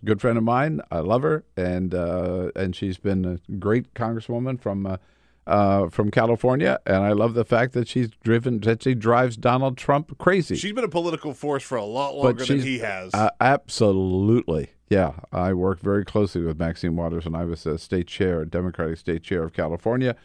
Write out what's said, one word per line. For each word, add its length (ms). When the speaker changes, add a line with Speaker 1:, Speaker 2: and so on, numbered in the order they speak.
Speaker 1:
good 160
friend 160
of 60
mine. 360
I 80
love 240
her, 220
and, 380
uh, 600
and 200
she's 240
been 260
a 280
great 420
congresswoman 680
from, 240
uh, 120
uh, 420
from 220
California, 760
and 120
I 160
love 200
the 100
fact 300
that 140
she's 240
driven, 380
that 220
she 100
drives 420
Donald 420
Trump 420
crazy. 360
Speaker 2:
She's 180
been 100
a 60
political 440
force 300
for 120
a 80
lot 280
Speaker 1:
But 60
Speaker 2:
longer 280
than 120
Speaker 1:
she's 60
Speaker 2:
he 160
has. 360
Speaker 1:
uh, 160
absolutely. 1300
Yeah, 220
I 220
worked 280
very 240
closely 380
with 160
Maxine 360
Waters 300
when 80
I 120
was 180
the 160
state 280
chair, 380
Democratic 540
state 240
chair 200
of 100
California. 720